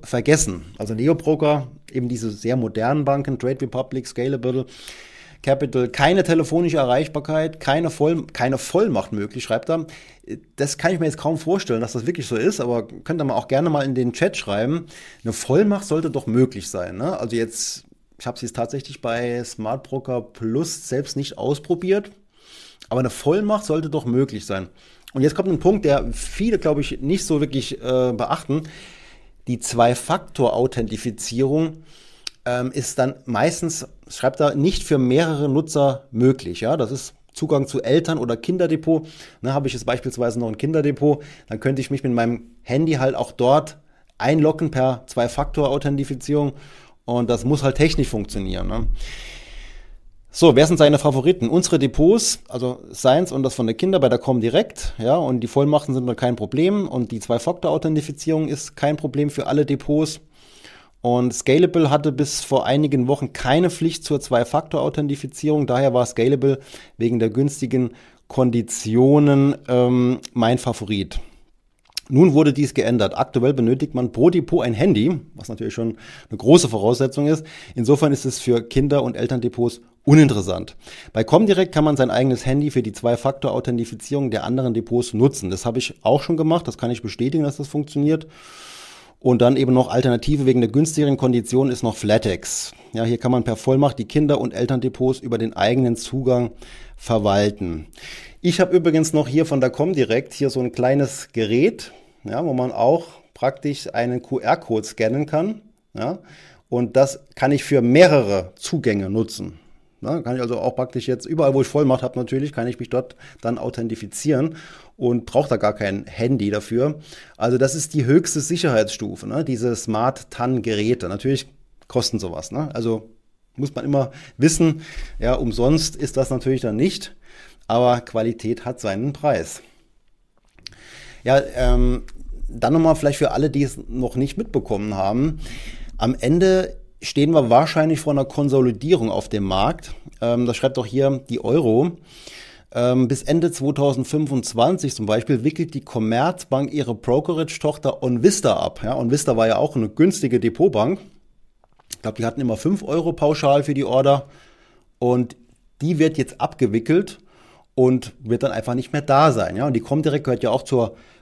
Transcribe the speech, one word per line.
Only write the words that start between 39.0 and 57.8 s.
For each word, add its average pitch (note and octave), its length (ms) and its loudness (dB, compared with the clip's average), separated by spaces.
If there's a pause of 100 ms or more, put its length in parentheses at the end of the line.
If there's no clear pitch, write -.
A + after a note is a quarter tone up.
Ne, B2+ 120 -4
habe C#3 140 -2
ich A#2 60 -4
jetzt A2+ 120 -10
beispielsweise A#2+ 540 -2
noch A#2+ 80 -2
ein A2 100 -6
Kinderdepot, D3 640 0 (260)
dann A2 120 -8
könnte C3+ 220 -2
ich - 100 -8
mich C3+ 100 -4
mit B2+ 120 0
meinem A#2 380 -2 (100)
Handy D#3+ 320 0
halt C3 220 0
auch - 180 -6
dort C#3+ 440 2 (400)
einloggen D#3 540 2
per C3 360 0
Zwei-Faktor-Authentifizierung. C#3 1500 -2 (500)
Und A#2+ 260 0
das A#2 140 0
muss C#3 180 0
halt C3+ 140 2
technisch D3+ 320 2
funktionieren, F#2+ 600 -6
ne? A2+ 200 -2 (1400)
So, D#3 240 8
wer D3 120 8
sind D#3+ 100 2
seine D3 220 6
Favoriten? C3+ 500 2
Unsere E3+ 280 2
Depots, D#3 720 2
also B2+ 320 -6 (100)
seins D3 420 2
und C3+ 120 -2
das C3 120 -2
von B2 100 0
der A2+ 100 0
Kinder F#3 240 2
bei C3+ 100 4
der A#2+ 100 2
Comdirect, B2 800 0
ja, B2+ 180 2
und C3 220 -2
die A#2 80 -4
Vollmachten C#3+ 480 2
sind B2+ 100 -2
da B2 80 -2
kein B2 220 -2
Problem E3+ 520 0
und B2 240 -4
die A2+ 80 -6
Zwei-Faktor-Authentifizierung D3+ 1300 -2